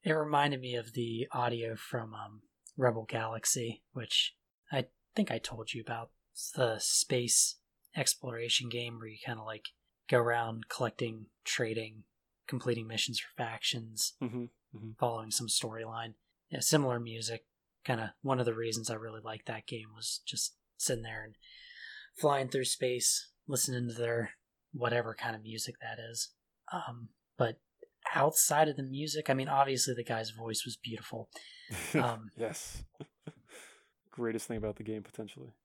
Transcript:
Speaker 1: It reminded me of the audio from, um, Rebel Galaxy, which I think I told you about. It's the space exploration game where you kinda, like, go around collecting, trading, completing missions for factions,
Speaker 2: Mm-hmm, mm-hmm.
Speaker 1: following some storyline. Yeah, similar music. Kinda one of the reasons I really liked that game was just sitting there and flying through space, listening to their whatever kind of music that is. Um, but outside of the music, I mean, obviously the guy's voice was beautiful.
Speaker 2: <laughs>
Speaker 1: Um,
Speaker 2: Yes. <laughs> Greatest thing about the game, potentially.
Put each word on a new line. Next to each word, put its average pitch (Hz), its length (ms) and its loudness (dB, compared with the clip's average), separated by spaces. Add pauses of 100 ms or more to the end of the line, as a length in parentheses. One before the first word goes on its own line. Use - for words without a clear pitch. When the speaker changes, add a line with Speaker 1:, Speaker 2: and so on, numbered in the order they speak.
Speaker 1:
It 160 80 4
reminded 147 480 4
me 123 160 -2
of 113 160 -2
the 117 400 0
audio 117 420 0
from, 110 400 -6
um, 107 280 -12 (340)
Rebel 113 320 4
Galaxy, 113 760 -2 (100)
which - 440 2 (340)
I 131 160 2 (300)
think 214 160 4
I 117 60 0
told 113 340 -6
you 120 80 -4
about. 113 300 -6 (220)
It's - 220 -8
the 113 240 4
space - 800 4 (400)
exploration 120 720 0
game 117 300 -4
where 110 100 -10
you 107 160 -14
kinda, 113 180 -6
like, 110 220 -10 (440)
go 127 100 8
around 117 500 2
collecting, 113 580 -2 (180)
trading, 110 600 -2 (420)
completing 117 400 -2
missions 113 320 -2
for - 180 -8
factions, 113 840 -2
Speaker 2:
Mm-hmm, 123 220 -4 (320)
mm-hmm. 110 140 -10 (100)
Speaker 1:
following 113 320 0
some 117 160 0
storyline. 113 680 -2 (360)
Yeah, 143 100 -4
similar 127 400 4
music. 113 460 -8 (380)
Kinda 113 380 0
one 135 160 2
of 123 80 4
the 113 80 2
reasons 113 360 -2
I 113 40 0
really 110 280 -10
liked 110 240 -10
that 110 200 -8
game 110 260 -10
was 107 320 -6
just - 320 -4 (200)
sitting 117 260 0
there 110 220 -8
and 110 120 -18 (800)
flying 139 320 4
through 131 180 0
space, - 640 2 (180)
listening 123 400 2
to 113 60 -4
their 117 400 0 (380)
whatever 120 420 2
kind 117 200 -4
of 107 80 -10
music 110 380 -6
that 117 180 -8
is. 113 320 -6 (400)
Um, 120 380 -6 (300)
but 117 200 2 (560)
outside 151 540 6
of 139 80 0
the 135 60 -2
music, 147 480 -2
I 135 40 8
mean, 135 140 2
obviously 135 460 4
the 117 100 -4
guy's 113 260 0
voice 110 340 -4
was 120 120 -8
beautiful. 113 580 -8
Speaker 2:
<laughs> - 600 -10
Speaker 1:
Um, 117 420 2
Speaker 2:
Yes. - 480 -6 (160)
<laughs> - 1120 -18
Greatest 113 340 0
thing 117 100 -4
about 104 200 -2
the 110 80 -12
game, 107 180 -4
potentially. 117 480 -12 (140)